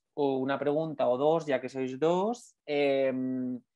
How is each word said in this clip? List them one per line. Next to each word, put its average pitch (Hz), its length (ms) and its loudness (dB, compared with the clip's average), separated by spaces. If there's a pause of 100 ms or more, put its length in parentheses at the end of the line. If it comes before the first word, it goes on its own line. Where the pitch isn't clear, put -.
(120)
o 139 240 0
una 135 220 -2
pregunta 143 500 0
o 123 80 4
dos, 151 300 2
ya 131 140 0
que 123 100 -8
sois 131 280 -4
dos, 180 560 0 (120)
em, 131 960 0 (160)